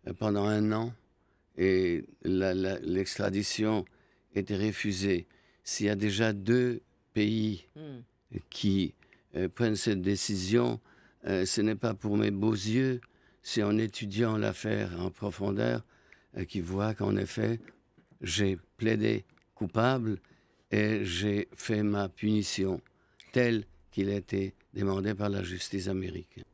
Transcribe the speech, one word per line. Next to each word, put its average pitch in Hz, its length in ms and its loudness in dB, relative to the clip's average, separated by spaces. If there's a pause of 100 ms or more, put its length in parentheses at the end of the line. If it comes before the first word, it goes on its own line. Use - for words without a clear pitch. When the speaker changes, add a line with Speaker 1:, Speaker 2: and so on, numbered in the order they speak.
Speaker 1:
euh, 92 60 -6
pendant 104 320 0
un 107 280 2
an. 113 200 -2 (640)
Et 92 480 2 (180)
la, 92 300 2
la, 95 280 0
l'extradition 98 1040 0 (480)
était 101 220 -2
refusée. 98 680 0 (380)
S'il - 220 -2
y 104 40 4
a 104 60 2
déjà 104 380 2
deux 120 480 2 (320)
pays 107 600 0
Speaker 2:
Hmm. 143 280 -14 (480)
Speaker 1:
qui, 95 440 0 (420)
euh, 90 120 -2
prennent 110 280 2
cette 101 240 0
décision, 101 800 0 (460)
euh, 95 180 2
ce 95 160 0
n'est 107 160 2
pas 110 180 -2
pour 104 220 -2
mes 107 140 4
beaux 101 220 0
yeux, 120 480 0 (420)
c'est - 200 -2
en 104 160 2
étudiant 110 580 0
l'affaire 107 540 -2 (100)
en 92 100 -2
profondeur, 104 760 -2 (520)
euh, 92 80 -4
qu'ils 92 180 -6
voient 101 320 -2
qu'en 101 220 0
effet, 110 440 -2 (640)
j'ai 95 360 0 (180)
plaidé 110 480 0 (300)
coupable 113 640 0 (520)
et 107 340 2
j'ai 101 500 0
fait 107 280 -2
ma 101 260 0
punition 98 720 0 (520)
telle 117 320 2 (280)
qu'il 98 180 0
a 101 40 0
été 98 400 -4 (200)
demandé 98 400 0
par 104 140 -2
la 101 140 -2
justice 92 460 -6
américaine. 95 640 -6